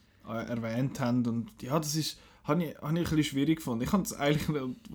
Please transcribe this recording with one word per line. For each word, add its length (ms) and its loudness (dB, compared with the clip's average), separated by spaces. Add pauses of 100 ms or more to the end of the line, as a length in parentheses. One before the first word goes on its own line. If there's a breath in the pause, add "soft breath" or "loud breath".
(300 soft breath)
äh, 200 -4
erwähnt 520 -2
haben. 240 2
Und 240 -2 (120)
ja, 160 -2
das 200 -2
ist, 200 -4 (280 soft breath)
habe 180 2
ich, 180 -6
habe 120 0
ich 60 2
ein 40 2
bisschen 220 2
schwierig 320 2
gefunden. 260 -2
Ich 80 -2
habe 120 4
das 100 -6
eigentlich, 480 2 (340)